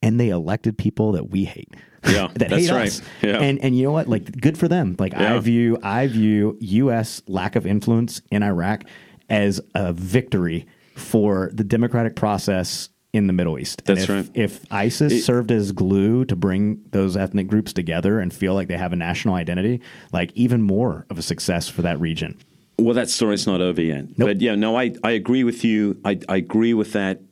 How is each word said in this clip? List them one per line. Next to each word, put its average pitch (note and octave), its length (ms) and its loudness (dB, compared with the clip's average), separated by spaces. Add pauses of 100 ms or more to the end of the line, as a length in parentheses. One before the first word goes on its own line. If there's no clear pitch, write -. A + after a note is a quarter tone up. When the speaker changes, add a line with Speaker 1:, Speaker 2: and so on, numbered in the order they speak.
Speaker 1:
and A2+ 180 2
they A#2+ 100 2
elected F#2 480 -2
people G#2+ 360 0
that D2 160 -4
we F#2+ 160 0
hate. - 280 -14 (340)
Speaker 2:
Yeah, G2 240 2
Speaker 1:
<laughs> - 40 -12
That - 140 0
Speaker 2:
that's E3+ 180 4
Speaker 1:
hate - 40 2
Speaker 2:
right. B3+ 160 2
Speaker 1:
us. - 140 -6 (220)
Speaker 2:
Yeah. G#2 180 2
Speaker 1:
And, C#3 180 2
and C3 160 2
you B2+ 80 4
know C#3 80 2
what? D#3 160 0
Like, A#2 320 -2
good D#3 180 2
for F3 100 2
them. D#3+ 320 0
Like, F#2+ 160 0
I - 60 0 (140)
Speaker 2:
Yeah. A#2 40 2
Speaker 1:
view, A#2 420 2
I A2 260 0
view G#2+ 520 2
U A2+ 320 2
S A2+ 360 -4
lack F#2 280 -2
of A2+ 100 0
influence A2+ 560 0 (100)
in G#2 120 0
Iraq G2 400 -2 (460)
as G2+ 300 0 (140)
a F#2 200 -2
victory F2+ 760 -2 (280)
for G2+ 580 0
the A2 100 -2
democratic A#2 520 0
process G2 720 -2 (220)
in G#2 160 2
the F#2+ 60 2
Middle F2 240 0
East. - 300 -10
And G2 100 4
Speaker 2:
That's F#2 60 0
Speaker 1:
if, F#2+ 60 -2
Speaker 2:
right. G2 260 -2
Speaker 1:
if G#2 360 -4
isis A#2+ 420 0
Speaker 2:
It A#2 100 2
Speaker 1:
served A#2+ 280 2
as G#2 200 0
glue G2 540 2
to G2+ 100 -2
bring G2 460 0 (100)
those F#2+ 260 0
ethnic F#2+ 300 -2
groups G#2+ 260 0
together F2+ 460 0
and F2 140 -2
feel F#2+ 200 -2
like F#2+ 140 -2
they F2 100 -6
have F2+ 160 -4
a F2+ 40 -2
national F2 380 -2
identity, F2+ 440 -2 (320)
like, F2 240 -4
even A#2+ 260 2
more G2 480 0
of - 80 -10
a E2 40 -8
success E2+ 480 -4
for - 140 -6
that E2+ 160 -2
region. D#2+ 380 -4 (400)
Speaker 2:
Well, A#2 160 4
that A#2+ 160 0
story's G#2 380 0
not F#2 140 2
over F2+ 200 0
yet. D2+ 240 -2 (120)
Speaker 1:
Nope. A2 120 2
Speaker 2:
But G2 120 0
yeah, A2+ 140 0
no, A2 220 0
I, B2 160 -2 (100)
I A2+ 80 2
agree A#2+ 340 2
with A#2 180 -2
you. G#2+ 420 2
I, G2+ 140 0 (100)
I F#2+ 60 0
agree A2 400 2
with G#2 180 -2
that. F#2+ 280 -2 (100)